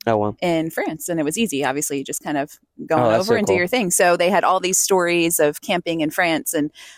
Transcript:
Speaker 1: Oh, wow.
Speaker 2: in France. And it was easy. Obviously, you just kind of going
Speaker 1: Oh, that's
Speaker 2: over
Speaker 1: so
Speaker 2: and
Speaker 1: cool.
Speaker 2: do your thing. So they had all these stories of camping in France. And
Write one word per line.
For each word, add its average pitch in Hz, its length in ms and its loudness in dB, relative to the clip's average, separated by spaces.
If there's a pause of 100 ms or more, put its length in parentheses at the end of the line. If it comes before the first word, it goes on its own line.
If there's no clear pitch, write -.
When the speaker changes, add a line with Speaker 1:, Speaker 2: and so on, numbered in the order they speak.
Speaker 1:
Oh, 113 80 4
wow. 104 260 0
Speaker 2:
in 160 280 0
France. 226 400 -6
And 165 100 -2
it 156 40 0
was - 140 -4
easy. 147 280 -2
Obviously, 139 320 -2
you 139 80 -4
just - 180 -10
kind 151 140 -4
of - 200 -6 (280)
going 156 180 2
Speaker 1:
Oh, 117 60 4
that's 110 100 4
Speaker 2:
over 196 140 0
Speaker 1:
so 113 60 4
Speaker 2:
and 147 60 -2
Speaker 1:
cool. 196 100 2
Speaker 2:
do - 20 4
your 175 100 0
thing. 208 240 0
So 175 240 4
they 175 140 2
had 185 160 2
all 185 160 2
these 185 160 0
stories 175 600 2
of 151 220 2
camping 170 400 -4
in 147 120 -2
France. 165 420 -2
And 151 180 -2 (260)